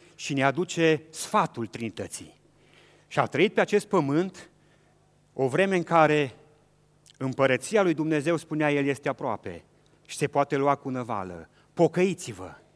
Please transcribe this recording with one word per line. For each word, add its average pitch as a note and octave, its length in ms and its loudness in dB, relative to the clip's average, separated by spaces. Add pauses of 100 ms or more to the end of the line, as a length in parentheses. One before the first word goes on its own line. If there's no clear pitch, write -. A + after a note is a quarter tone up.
(160)
și - 180 -8
ne C3+ 100 0
aduce D#3+ 680 2
sfatul D#3+ 560 -2
Trinității. G2 680 -10 (720)
Și - 120 -4
a C3+ 60 4
trăit D#3+ 280 0
pe G#3+ 80 2
acest G3+ 240 0
pământ E3+ 640 -2 (840)
o C3+ 140 0
vreme F#3 280 2
în F3 80 0
care D3+ 520 4 (800)
împărăția C3 680 2
lui F3 100 2
Dumnezeu, D#3 440 0
spunea D3+ 340 -2
El, C#3+ 140 0
este C#3 240 -2
aproape G#2 540 -6 (420)
și - 120 -16
se D3 100 -2
poate C#3+ 280 0
lua C#3 200 2
cu C#3 140 -8
năvală. G2+ 600 -8 (240)
"Pocăiți-vă D#3+ 800 0 (220)